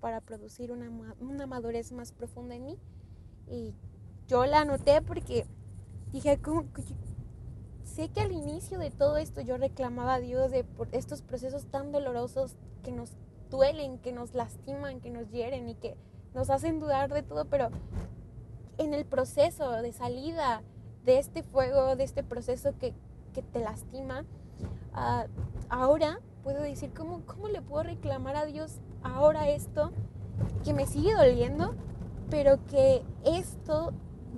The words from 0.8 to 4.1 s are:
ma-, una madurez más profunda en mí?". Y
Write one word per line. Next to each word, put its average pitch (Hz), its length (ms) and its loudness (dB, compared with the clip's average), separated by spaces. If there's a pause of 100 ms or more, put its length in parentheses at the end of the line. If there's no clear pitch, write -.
ma-, 220 300 -12
una 277 260 -8
madurez 233 460 -6
más 240 200 -12
profunda 247 440 -12
en 254 100 -12
mí?". 320 120 -10 (680)
Y 233 240 -8 (560)